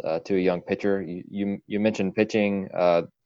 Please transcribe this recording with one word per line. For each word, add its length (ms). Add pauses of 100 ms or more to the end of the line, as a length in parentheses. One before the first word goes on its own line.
uh, 180
to 160
a 40
young 200
pitcher? 420
You, 260
you, 380
you 140
mentioned 340
pitching, 600
uh, 280 (240)